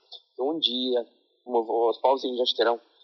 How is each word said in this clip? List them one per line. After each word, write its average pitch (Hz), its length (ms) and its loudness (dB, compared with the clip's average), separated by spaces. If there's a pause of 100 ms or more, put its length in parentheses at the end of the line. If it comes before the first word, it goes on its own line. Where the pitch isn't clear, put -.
(360)
que 120 40 -6
um 147 160 -2
dia 123 480 -2 (400)
os 117 540 0
povos 131 240 2
indígenas 123 300 0
terão, 117 280 0 (240)